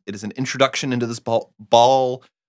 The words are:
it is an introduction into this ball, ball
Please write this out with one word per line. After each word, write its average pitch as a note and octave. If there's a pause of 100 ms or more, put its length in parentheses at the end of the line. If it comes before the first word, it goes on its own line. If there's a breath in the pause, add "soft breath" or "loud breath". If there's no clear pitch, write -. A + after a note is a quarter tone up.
it G2+
is G2
an G#2
introduction C3
into A#2+
this A2+
ball, -
ball B2+ (260 soft breath)